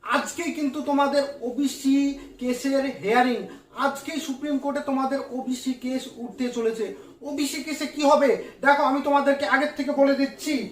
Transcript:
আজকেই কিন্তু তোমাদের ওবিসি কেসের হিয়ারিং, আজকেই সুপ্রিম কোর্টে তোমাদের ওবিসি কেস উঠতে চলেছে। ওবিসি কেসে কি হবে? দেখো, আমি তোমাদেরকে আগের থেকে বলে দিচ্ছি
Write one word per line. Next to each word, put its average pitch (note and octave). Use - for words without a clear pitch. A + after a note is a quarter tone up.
আজকেই D4
কিন্তু C#4+
তোমাদের C#4
ওবিসি C4+
কেসের C4+
হিয়ারিং, A#3+
আজকেই C#4+
সুপ্রিম C#4+
কোর্টে C#4+
তোমাদের C4+
ওবিসি C4
কেস B3+
উঠতে B3
চলেছে। A3+
ওবিসি D4
কেসে D4+
কি D4
হবে? C#4+
দেখো, C#4+
আমি C#4+
তোমাদেরকে C#4
আগের C#4
থেকে C#4+
বলে C#4
দিচ্ছি C#4+